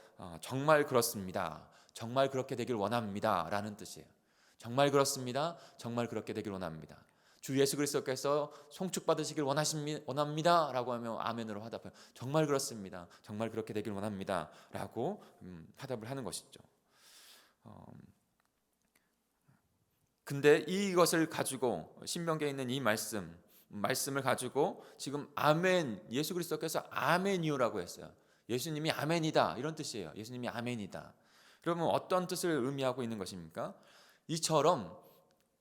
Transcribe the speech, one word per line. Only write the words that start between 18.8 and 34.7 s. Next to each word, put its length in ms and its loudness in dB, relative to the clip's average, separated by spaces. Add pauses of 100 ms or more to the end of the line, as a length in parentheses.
근데 320 8 (100)
이것을 640 4
가지고, 640 -2 (100)
신명기에 440 -2
있는 200 -4
이 120 -2
말씀, 560 0 (320)
말씀을 520 -2
가지고 640 0 (120)
지금 380 -8
"아멘, 760 4
예수 220 0
그리스도께서 460 -4 (100)
아멘이요"라고 920 2
했어요. 320 -12 (360)
예수님이 420 0
아멘이다, 640 2
이런 180 -4
뜻이에요. 400 -6
예수님이 340 -8
아멘이다. 640 -6 (480)
그러면 260 0
어떤 400 2
뜻을 240 -2
의미하고 500 0
있는 160 -4
것입니까? 560 -8 (540)
이처럼, 680 2 (640)